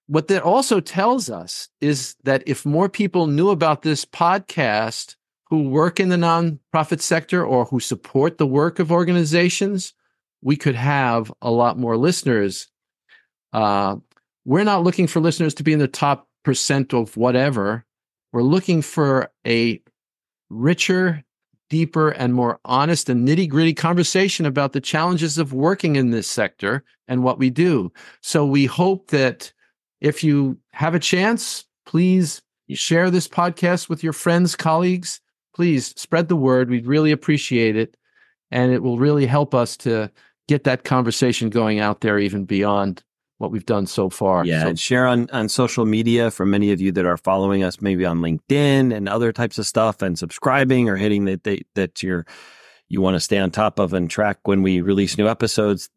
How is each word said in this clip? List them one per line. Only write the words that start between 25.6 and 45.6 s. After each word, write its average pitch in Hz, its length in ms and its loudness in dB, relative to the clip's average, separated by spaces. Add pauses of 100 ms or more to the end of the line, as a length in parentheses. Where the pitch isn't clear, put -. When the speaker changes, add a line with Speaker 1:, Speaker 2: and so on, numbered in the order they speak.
Speaker 1:
in 131 140 2
this 113 180 -2
sector 107 560 -4 (240)
and 127 160 -2
what 127 140 2
we 131 140 2
do. 131 420 0 (280)
So 147 220 0
we 139 220 2
hope 185 460 -2
that 135 420 0 (460)
if 147 240 -2
you 143 340 2 (140)
have 160 240 0
a 165 40 0
chance, 208 640 -2 (200)
please 180 560 0 (300)
share 170 400 0
this 180 160 0
podcast 175 640 -2
with 165 140 -6
your 160 100 -4
friends, 170 420 0
colleagues. 175 640 -2 (320)
Please 165 420 0
spread 160 340 -2
the 180 60 2
word. 127 360 2
We'd 120 160 -2
really 151 240 2
appreciate 127 640 0
it. 110 200 -2 (540)
And 127 240 2
it 120 80 0
will 120 160 -2
really 143 300 2
help 143 260 0
us 120 240 0
to 113 340 -2 (360)
get 147 160 0
that 127 200 0
conversation 117 680 0
going 110 280 0
out 104 220 -2
there 107 160 0
even 98 280 -2
beyond 101 580 0 (340)
what 101 140 -8
we've 104 140 -8
done 101 220 -2
so 95 220 -4
far. 92 360 0
Speaker 2:
Yeah, 80 160 0
Speaker 1:
So 82 60 0
Speaker 2:
and 82 120 -4
share 127 280 0
on, 120 240 0
on 110 180 -4
social 120 360 0